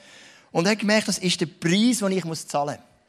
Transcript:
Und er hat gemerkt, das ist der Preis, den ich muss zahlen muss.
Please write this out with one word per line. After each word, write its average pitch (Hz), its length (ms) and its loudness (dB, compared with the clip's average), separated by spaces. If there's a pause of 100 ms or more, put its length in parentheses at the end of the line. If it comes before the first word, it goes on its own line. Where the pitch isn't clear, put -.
(520)
Und 170 160 0
er 214 60 4
hat 208 60 -2
gemerkt, 214 280 2
das 196 100 -2
ist 180 240 -2
der 165 60 -2
Preis, 208 500 2
den 196 140 -2
ich 190 120 -2
muss 160 220 -8
zahlen 143 300 -4
muss. - 100 -20 (240)